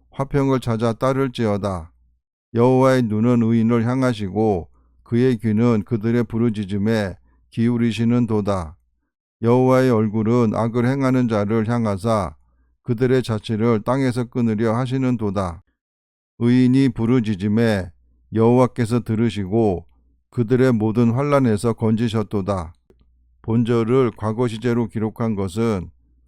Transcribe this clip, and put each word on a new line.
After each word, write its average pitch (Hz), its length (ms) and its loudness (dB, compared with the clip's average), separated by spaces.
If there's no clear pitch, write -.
화평을 135 480 -2
찾아 117 340 -2
따를지어다. 107 1000 -4
여호와의 127 500 4
눈은 117 380 2
의인을 113 460 2
향하시고 107 840 -2
그의 120 360 0
귀는 110 480 0
그들의 117 400 -2
부르짖음에 104 920 -2
기울이시는도다. 113 1300 0
여호와의 127 480 4
얼굴은 110 640 2
악을 113 320 -2
행하는 131 420 0
자를 107 400 0
향하사 107 680 -2
그들의 127 400 0
자취를 110 580 -2
땅에서 123 440 -2
끊으려 113 500 -2
하시는도다. 120 880 -4
의인이 127 500 4
부르짖음에 107 1000 0
여호와께서 117 720 2
들으시고 104 800 -2
그들의 123 420 2
모든 113 380 2
환난에서 123 600 2
건지셨도다. 104 1000 -2
본절을 117 720 2
과거 110 300 -2
시제로 117 400 -2
기록한 110 480 -4
것은 95 560 -4